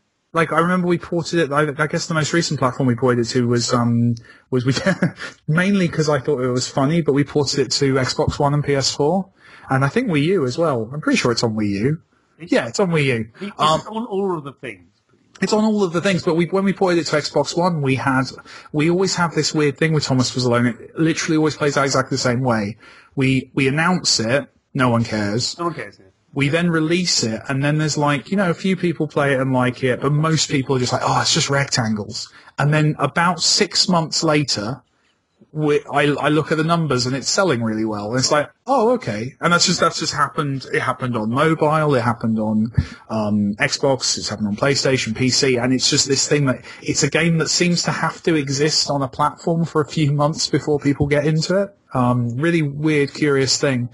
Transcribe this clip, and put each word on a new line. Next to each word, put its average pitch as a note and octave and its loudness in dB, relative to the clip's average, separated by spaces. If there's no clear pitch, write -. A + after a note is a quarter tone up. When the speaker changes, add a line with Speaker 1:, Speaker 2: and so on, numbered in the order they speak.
Speaker 1:
Like, E3 0
I D#3 2
remember F3+ 2
we F3 2
ported E3+ -4
it, C#3+ 2
I, D3 4
I D#3 2
guess E3 -4
the E3 -4
most D#3 0
recent E3 0
platform B2+ 2
we A#2+ 2
ported A#2+ 2
it - -8
to B2 0
was, A#2+ 0
um, A#2+ 2
was B2 -2
we, C3+ 2
<laughs> - -12
mainly F3+ 2
'cause D3+ 0
I D3 2
thought C3+ -2
it C3 0
was B2 -2
funny, D3+ 2
but D3 2
we C#3+ 2
ported C#3+ -2
it B2 -2
to C3+ 0
Xbox C3 -2
One C#3+ 2
and D3 0
P C#3+ 0
S C3+ -2
four, E3+ 0
and C3+ 2
I C#3 2
think B3 -2
Wii D3 2
U F3 0
as B2 -2
well. B2+ 0
I'm D3+ -10
pretty C#4 0
sure B2 2
it's A#2 -2
on A2+ 0
Wii G#2+ -2
U. A#2+ -2
Speaker 2:
It's E3 -8
Speaker 1:
Yeah, F3 2
it's A#2+ -2
on F#3+ 2
Wii D#3 2
U. A#2 0
Speaker 2:
It's G#2 -10
Speaker 1:
Um, D3+ 4
Speaker 2:
on A3 -6
all G3 -2
of C#3+ -10
the C#3 -12
things. F#2+ -16
Speaker 1:
It's - 0
on G#3+ 4
all G#3 2
of F3 0
the E3+ 0
things, F#3+ 0
but F3 0
we, E3+ 2
when G3 0
we G3 2
ported F3+ 2
it D3 -2
to - 2
Xbox D3 -2
One, E3+ 0
we C3 2
had, C3 0
we D3+ 0
always F#3 0
have E3+ 0
this D#3 -2
weird D3+ 0
thing D#3+ 0
with D3+ 0
Thomas B2+ 0
Was B2+ 0
Alone. A#2+ 4
It - -6
literally D#3+ 0
always D#3 2
plays D3 0
out C#3+ 4
exactly C3+ 0
the C3 0
same B2 0
way. A2 0
We, C3 0
we C3+ 0
announce D#3+ 0
it, C3 0
no B2+ 2
one A#2 4
cares. G#2+ -2
Speaker 2:
No F3 -4
one E3 -4
cares, G#2+ -12
yeah. G2 -20
Speaker 1:
We C#3 0
then E3+ 0
release E3 0
it, A2 -4
and C3+ -2
then D3 2
there's, D3+ 0
like, C#3+ 0
you G3 0
know, F#3+ 2
a D#3+ -2
few F#3+ -2
people D#3+ -2
play C#3+ 0
it B2+ 0
and C3+ 0
like B2+ 0
it, B2 0
but C#3+ 0
most D3+ 0
people C3+ 0
are - 0
just B2 0
like, A#2 0
"Oh, C3 0
it's - 0
just D3+ 0
rectangles." A2 -2
And C#3+ 2
then D3+ 2
about E3+ 0
six - 0
months E3 0
later, C#3 0
we, D3 2
I, D3 2
I C3+ 0
look D3+ 2
at D#3+ 2
the D#3 0
numbers D#3 0
and B2+ -2
it's B2 -6
selling D#3+ 0
really A2 -2
well. G#2 -4
And B2+ 0
it's B2+ 0
like, D3 2
"Oh, B3 2
okay." A#2 -4
And E3+ 2
that's F3 2
just, F3 -2
that's E3 0
just D#3+ -4
happened. C#3 -2
It A#2+ 0
happened B2+ -2
on A2 -2
mobile. D3+ 2
It B2 4
happened A2+ 0
on, A2 0
um, G#2 0
Xbox. C#3 0
It's F#2 -8
happened G#2 -4
on G2+ -4
PlayStation, C3+ 0
P B2+ 0
C. B2+ 2
And B2+ 0
it's B2 0
just C#3 2
this C3+ 0
thing D3 2
that, B2 -2
it's - -2
a D3 0
game E3 2
that D3+ -2
seems F3 0
to - -2
have - -4
to E3+ 2
exist C#3+ 0
on C#3+ -2
a C3+ -2
platform E3 -2
for D#3 0
a - -6
few D3+ 0
months D3 0
before D3 0
people C#3+ 0
get C#3+ 0
into D#3+ 0
it. G3 -8
Um, B2 0
really E3+ 0
weird, D3 0
curious C#3 0
thing. B2+ 0